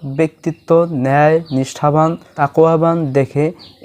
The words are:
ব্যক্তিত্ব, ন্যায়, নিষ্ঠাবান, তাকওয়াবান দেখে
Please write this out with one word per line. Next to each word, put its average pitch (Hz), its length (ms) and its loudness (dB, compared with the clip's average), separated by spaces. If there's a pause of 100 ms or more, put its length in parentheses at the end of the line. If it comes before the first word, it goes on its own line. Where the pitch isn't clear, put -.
(160)
ব্যক্তিত্ব, 156 540 -4 (340)
ন্যায়, 147 340 2 (140)
নিষ্ঠাবান, 147 580 0 (260)
তাকওয়াবান 160 600 2 (160)
দেখে 143 320 -2 (400)